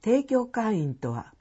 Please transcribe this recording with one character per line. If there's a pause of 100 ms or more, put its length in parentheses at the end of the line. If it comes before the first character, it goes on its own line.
提
供
会
員
と
は、